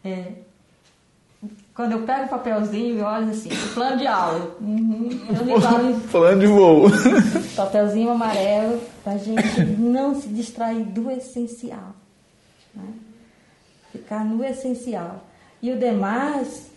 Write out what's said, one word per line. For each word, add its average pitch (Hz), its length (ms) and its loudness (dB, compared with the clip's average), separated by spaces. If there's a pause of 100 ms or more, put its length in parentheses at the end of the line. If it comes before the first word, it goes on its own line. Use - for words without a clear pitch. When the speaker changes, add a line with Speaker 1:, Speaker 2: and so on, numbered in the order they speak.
Speaker 1:
é, 185 280 -10 (1400)
quando 233 180 -4
eu 226 100 -4
pego 262 220 -4
o - 40 -8
papelzinho 226 720 -4
e 208 40 -4
olho 220 280 -2
assim, - 200 -8
o - 240 -8
plano 254 240 -2
de 277 80 -2
aula. 175 540 -2
Uhum. 220 480 -2 (220)
Então, 240 180 0
eu 233 120 4
falo 240 400 2
Speaker 2:
<laughs> - 100 -12
Plano 185 300 6
de 202 60 6
voo. 190 400 10 (380)
<laughs> - 320 -2
Speaker 1:
papelzinho 208 540 0
amarelo 220 680 0 (220)
pra 202 140 -6
gente 220 440 -2 (180)
não 262 420 0
se - 80 -14
distrair 226 560 -6
do 226 260 -6
essencial, 233 840 -10 (800)
né? 196 140 -16 (1040)
Ficar 214 320 -10
no 226 200 -4
essencial. 240 800 -8 (360)
E 240 100 -4
o 240 80 -4
demais 240 1000 -4